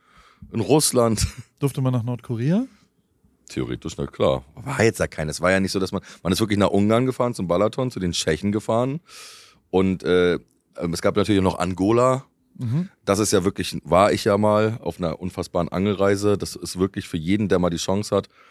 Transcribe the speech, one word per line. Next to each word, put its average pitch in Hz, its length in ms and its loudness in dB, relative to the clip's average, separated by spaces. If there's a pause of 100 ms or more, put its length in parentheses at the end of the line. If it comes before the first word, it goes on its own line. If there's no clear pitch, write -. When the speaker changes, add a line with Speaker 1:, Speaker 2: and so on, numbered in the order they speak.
(520)
Speaker 1:
in 113 80 -4
Russland. 120 640 2 (160)
<laughs> - 160 -20
Speaker 2:
Durfte 139 240 -4
man 131 100 0
nach 123 120 -2
Nordkorea? 123 640 -2 (800)
Speaker 1:
Theoretisch, 62 480 -6
na 71 100 -4
klar. 69 380 0 (100)
War 131 260 -4
jetzt 110 200 2
ja 80 60 2
keines. 76 340 -8
War 90 100 4
ja 95 80 4
nicht 95 140 -2
so, 101 60 -2
dass 95 120 -2
man, 98 100 -4 (220)
man 87 80 0
ist 92 80 2
wirklich 107 180 0
nach 98 120 4
Ungarn 110 360 2
gefahren, 123 280 -2
zum 92 160 -6
Balaton, 107 420 0
zu - 80 -12
den 87 140 -2
Tschechen 90 400 -2
gefahren. 120 480 -2 (680)
Und, 95 340 2
äh, 87 320 2 (420)
ähm, 85 160 -4
es 85 80 -8
gab 101 160 0
natürlich 101 240 2
noch 92 180 2
Angola. 113 640 0 (340)
Speaker 2:
Mhm. 131 300 -4 (160)
Speaker 1:
Das 98 160 2
ist 107 140 0
ja 95 100 2
wirklich, 92 400 -4
war 87 300 4
ich 104 100 -2
ja 101 140 2
mal 107 440 2
auf - 180 -8
einer 85 200 -4
unfassbaren 87 480 -4
Angelreise. 98 680 0
Das - 180 -8
ist - 240 -10
wirklich 95 300 -2
für 92 80 -4
jeden, 92 320 0
der 92 100 4
mal 87 100 2
die 85 60 -2
Chance 98 400 -2
hat. 98 140 -2 (220)